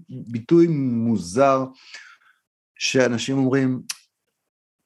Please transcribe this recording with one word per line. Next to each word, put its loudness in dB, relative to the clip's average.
ביטוי 2
מוזר, 0
שאנשים -2
אומרים, 0